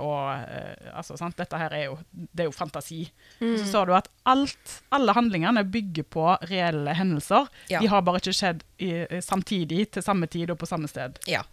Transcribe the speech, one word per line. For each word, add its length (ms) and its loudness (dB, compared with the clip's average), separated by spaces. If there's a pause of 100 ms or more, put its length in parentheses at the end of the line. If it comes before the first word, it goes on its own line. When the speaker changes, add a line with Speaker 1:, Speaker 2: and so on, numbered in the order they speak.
Speaker 1:
og, 480 -2
eh, 480 -12
altså, 220 -12
sant, 180 -6
dette 180 -6
her 160 -4
er 140 -4
jo, 140 -8 (340)
det 140 0
er 20 -4
jo 20 -4
fantasi. 520 -8 (360)
Speaker 2:
Mm. 200 0
Speaker 1:
Så 100 -2
sa 160 4
du 80 4
at 160 4 (160)
alt, 560 0 (100)
alle 220 4
handlingene 560 4
bygger 400 -2
på 160 0 (240)
reelle 460 0
hendelser. 520 4 (220)
Speaker 2:
Ja. 100 0
Speaker 1:
De 80 4
har 140 4
bare 220 2
ikke 100 -2
skjedd 280 0 (180)
i, 120 -2 (140)
eh, 160 -6
samtidig, 680 0
til 100 -6
samme 260 2
tid 220 -4
og 80 -4
på 100 -8
samme 220 -4
sted. 380 -10
Speaker 2:
Ja. 240 0